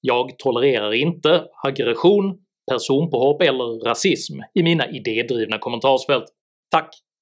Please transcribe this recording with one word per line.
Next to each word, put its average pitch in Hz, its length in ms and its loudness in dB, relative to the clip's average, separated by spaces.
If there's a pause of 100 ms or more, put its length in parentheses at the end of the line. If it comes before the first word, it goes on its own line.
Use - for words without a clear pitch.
Jag 127 380 -2
tolererar 120 540 0
inte 156 520 2 (180)
aggression, 170 760 2 (340)
personpåhopp 135 680 0
eller 120 440 -2
rasism 131 540 -2 (140)
i 175 100 2
mina 165 260 2
idédrivna 113 720 -4
kommentarsfält. 127 680 0 (460)
Tack - 240 -2 (260)